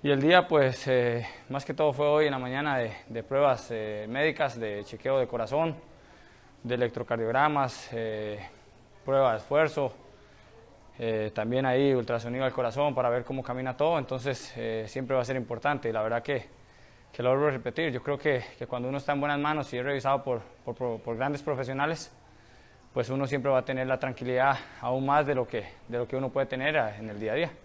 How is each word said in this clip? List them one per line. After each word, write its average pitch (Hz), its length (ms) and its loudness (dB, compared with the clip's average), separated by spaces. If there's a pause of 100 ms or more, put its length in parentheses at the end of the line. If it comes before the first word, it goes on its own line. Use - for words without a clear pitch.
Y 143 80 2
el 135 100 4
día, 175 260 6
pues, 135 400 2
eh, 120 380 2 (240)
más 139 160 -6
que - 80 -6
todo 151 200 2
fue 143 120 0
hoy 151 200 6
en 147 80 2
la 135 40 -2
mañana 131 400 -2
de, 113 160 -2 (140)
de 113 160 -6
pruebas, 135 480 2
eh, 107 360 -4
médicas, 135 520 0
de 104 240 -4
chequeo 135 340 -2
de 127 100 2
corazón, 135 480 0 (840)
de 123 140 -2
electrocardiogramas, 120 1160 0
eh, 107 540 -6 (560)
prueba 135 280 4
de 110 60 0
esfuerzo, 147 540 2 (1080)
eh, 110 320 -2
también 117 320 0
ahí 135 300 4
ultrasonido 120 500 -2
al 127 80 2
corazón 131 440 0
para 127 140 2
ver 120 140 0
cómo 131 200 -6
camina 127 340 -6
todo. 160 220 2
Entonces, 127 580 -6
eh, 113 300 -4
siempre 131 280 -4
va 127 60 4
a 120 40 0
ser 131 100 -2
importante 123 520 -2
y 113 40 0
la 110 100 0
verdad 113 220 0
que, 139 240 -2 (640)
que - 100 -10
lo 123 80 2
vuelvo 139 180 4
a 143 40 2
repetir, 131 400 -2
yo 127 100 -4
creo 143 160 -2
que, 135 260 2 (140)
que - 80 -8
cuando 123 240 -4
uno 139 80 -4
está 139 160 -2
en 143 60 0
buenas 143 200 0
manos 147 320 -2
y 123 60 -4
es 123 80 -2
revisado 135 380 0
por, 120 180 -2 (240)
por, 120 100 -6
por, 117 240 -4
por 117 160 -6
grandes 143 280 -2
profesionales, 139 680 -2 (840)
pues 123 180 0
uno 135 160 0
siempre 135 240 0
va 131 80 6
a 127 60 -4
tener 131 200 -2
la 131 140 0
tranquilidad 127 580 2 (240)
aún 131 240 -2
más 139 220 4
de 143 80 2
lo 123 120 0
que, 110 160 -4 (240)
de 120 120 -4
lo 120 80 -2
que - 80 -6
uno 131 140 -2
puede 135 180 0
tener 139 300 0
a, 107 200 0
en 110 120 -10
el 104 100 -10
día 107 140 -2
a - 20 0
día. 160 160 0 (140)